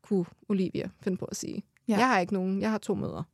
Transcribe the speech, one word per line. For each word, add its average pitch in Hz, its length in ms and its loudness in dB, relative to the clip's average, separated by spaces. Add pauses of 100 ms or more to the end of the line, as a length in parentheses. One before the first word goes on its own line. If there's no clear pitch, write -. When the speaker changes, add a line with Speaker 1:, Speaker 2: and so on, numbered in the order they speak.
Speaker 1:
kunne 190 220 0 (240)
Olivia 190 400 0 (120)
finde 190 180 -2
på - 60 -6
at - 120 -8
sige. - 260 -8 (260)
Speaker 2:
Ja. 214 100 4
Speaker 1:
"Jeg 247 100 6
har 226 120 4
ikke 180 120 0
nogen, 190 280 0
jeg 214 100 0
har 214 80 0
to 202 160 -2
mødre." - 400 -4